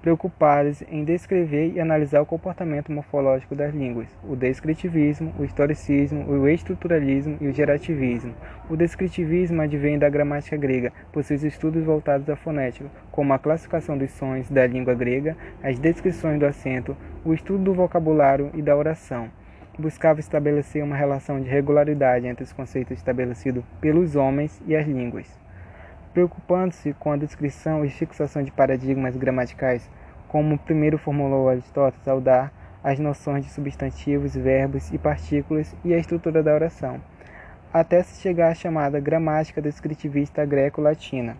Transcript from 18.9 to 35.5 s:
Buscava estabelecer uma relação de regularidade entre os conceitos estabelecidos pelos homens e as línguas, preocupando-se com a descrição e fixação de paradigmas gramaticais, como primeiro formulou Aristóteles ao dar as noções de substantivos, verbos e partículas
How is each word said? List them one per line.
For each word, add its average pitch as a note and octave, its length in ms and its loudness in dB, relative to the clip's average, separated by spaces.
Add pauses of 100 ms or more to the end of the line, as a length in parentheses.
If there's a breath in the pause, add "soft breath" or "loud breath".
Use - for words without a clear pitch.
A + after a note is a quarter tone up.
Buscava D#3 420 2
estabelecer D3 640 0
uma C#3+ 120 -4
relação C#3 460 -2
de B2+ 80 -6
regularidade C#3 760 4
entre B2 180 -6
os - 100 -14
conceitos B2+ 440 -6
estabelecidos B2 680 -2 (180)
pelos D#3 340 2
homens C#3+ 520 0
e D#3 80 2
as D3+ 100 2
línguas, B2 540 -6 (760 loud breath)
preocupando-se F3+ 800 0
com - 180 -4
a D3 60 0
descrição D3+ 680 -2
e C#3 40 0
fixação D3 540 -4
de C3+ 80 -6
paradigmas C3 640 2
gramaticais, B2+ 720 -2 (380 loud breath)
como D3+ 300 2
primeiro D#3 400 2
formulou C#3 500 0
Aristóteles B2+ 600 0
ao C3+ 120 2
dar C3 320 4 (320 loud breath)
as C#3 160 0
noções C#3+ 460 -2
de - 60 -16
substantivos, C#3+ 840 -4
verbos C3+ 560 2
e D#3+ 60 -6
partículas D3+ 760 -2 (100)